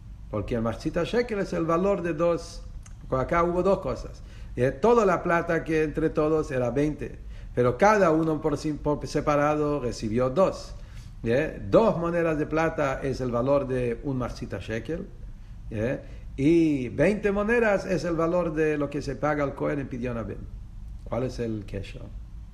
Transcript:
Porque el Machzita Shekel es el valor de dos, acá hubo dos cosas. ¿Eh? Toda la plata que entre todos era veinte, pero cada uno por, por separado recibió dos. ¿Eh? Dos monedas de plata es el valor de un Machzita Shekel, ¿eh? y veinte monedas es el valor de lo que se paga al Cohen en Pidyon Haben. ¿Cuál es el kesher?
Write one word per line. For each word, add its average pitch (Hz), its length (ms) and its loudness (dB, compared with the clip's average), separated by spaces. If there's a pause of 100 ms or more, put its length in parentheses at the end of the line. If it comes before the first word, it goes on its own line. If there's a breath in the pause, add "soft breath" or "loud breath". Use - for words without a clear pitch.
(300)
Porque 107 240 -4
el 113 80 0
Machzita 151 420 -2
Shekel 220 360 0
es 185 140 -4
el 170 120 -2
valor 175 380 2
de 170 100 -2
dos, 165 480 -2 (480)
acá 135 320 2
hubo 175 220 2
dos 185 160 4
cosas. - 420 -6 (340 loud breath)
¿Eh? 127 160 2
Toda 226 340 6
la 175 180 4
plata 170 400 2
que 160 200 2
entre 156 280 0
todos 151 400 2
era 127 180 2
veinte, 143 480 -2 (380 loud breath)
pero 123 220 4
cada 196 340 6
uno 156 300 2
por, 147 180 0 (240)
por 143 240 -2
separado 147 720 2
recibió 120 500 0
dos. 156 460 2 (480 loud breath)
¿Eh? 123 460 0
Dos 175 280 6
monedas 170 400 0
de 147 80 0
plata 151 560 0
es 131 200 -2
el 127 100 -2
valor 127 360 2
de 123 360 -2
un 139 140 -2
Machzita 110 420 -6
Shekel, 117 480 -6 (640 loud breath)
¿eh? 117 300 -2 (340 loud breath)
y 147 540 4
veinte 196 420 2
monedas 208 540 2
es 175 180 0
el 170 120 -2
valor 170 380 2
de 156 240 2
lo 143 120 -2
que 143 120 -4
se 139 140 -6
paga 147 280 0
al 139 120 -2
Cohen 151 240 -2
en 123 80 -6
Pidyon 120 300 -4
Haben. 101 200 -6 (680)
¿Cuál 120 180 -2
es - 160 -4
el 110 260 -4
kesher? - 380 -8 (500)